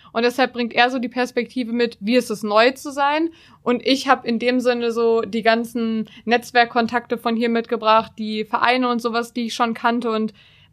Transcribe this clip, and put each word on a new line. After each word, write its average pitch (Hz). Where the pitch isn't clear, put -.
Und 233
deshalb 247
bringt 233
er 240
so 262
die 240
Perspektive 247
mit, 233
wie 226
ist 240
es, 214
neu 220
zu 277
sein. 294
Und 240
ich 269
hab 254
in 233
dem 247
Sinne 240
so 226
die 220
ganzen 226
Netzwerkkontakte 233
von 233
hier 233
mitgebracht, 226
die 214
Vereine 240
und 240
sowas, 233
die 240
ich 220
schon 233
kannte. 233
Und 220